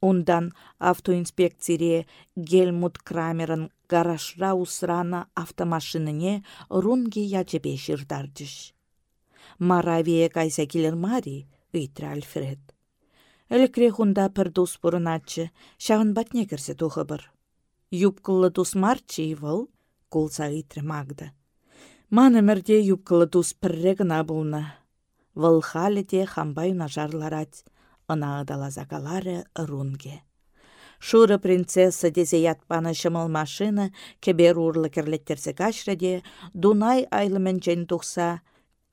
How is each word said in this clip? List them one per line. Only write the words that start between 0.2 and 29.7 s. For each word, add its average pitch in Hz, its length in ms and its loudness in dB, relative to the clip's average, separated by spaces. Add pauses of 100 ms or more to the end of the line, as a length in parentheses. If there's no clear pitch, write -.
автоинспекцире 170 1300 0 (280)
Гельмут 175 640 2
Крамерын 165 720 -4 (160)
гаражра 170 680 0
усрана 175 800 -4
автомашинине 165 1080 -4 (260)
Рунге 220 540 0
ячепе 180 560 -4
ҫыртарчӗҫ. 139 960 -10 (880)
«Маравие 165 640 2
кайса 160 380 -2
килер 160 320 -2
мари», 170 480 -6 (240)
ыйтрӗ 151 360 -8
Альфред. 143 560 -10 (880)
«Элекре 247 400 4
хунта 202 380 2
пӗр 196 220 0
тус 175 320 0
пурӑначчӗ, 165 720 -2 (240)
ҫавӑн 214 360 2
патне 226 360 -4
кӗрсе 143 240 -8
тухӑпӑр». 147 480 -4 (680)
«Юпкӑллы 185 580 2
тус 180 240 -2
марчи 185 640 -2
вӑл», 156 320 -4 (420)
кулса 156 380 -2
ыйтрӗ 147 320 -8
Магда. 143 480 -10 (840)
«Ман 247 240 8
ӗмӗрте 214 400 4 (180)
юпкӑллы 175 320 4
тус 175 300 2
пӗрре 175 400 0
кӑна 170 320 0
пулнӑ». 156 340 -4 (760)
Вӑл 165 280 6
халӗ 202 400 -2
те 185 220 0
хампа 156 420 -6
юнашар 156 480 -4
ларать. 156 480 -8 (440)
Ӑна 151 200 -2 (100)
ыталаса 139 460 -8
каларӗ 170 520 -8 (200)
Рунге. 139 600 -8 (840)